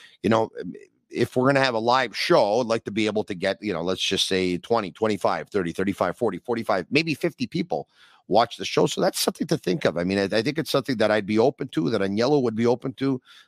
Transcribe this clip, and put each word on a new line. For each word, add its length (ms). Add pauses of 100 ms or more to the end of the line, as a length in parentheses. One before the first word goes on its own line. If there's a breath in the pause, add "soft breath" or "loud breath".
(220 loud breath)
you 80
know, 180 (640)
if 260
we're 120
gonna 140
have 120
a 60
live 360
show, 440
I'd 60
like 180
to 80
be 140
able 180
to 100
get, 260
you 140
know, 80
let's 180
just 280
say 280
twenty, 360
twenty-five, 580
thirty, 220
thirty-five, 440
forty, 220
forty-five, 500
maybe 260
fifty 320
people 420 (380 soft breath)
watch 300
the 80
show. 220
So 140
that's 180
something 300
to 100
think 260
of. 140
I 60
mean, 120
I, 80
I 160
think 160
it's 140
something 280
that 120
I'd 160
be 140
open 280
to, 220
that 100
Agnello 400
would 140
be 100
open 280
to, 280 (280 loud breath)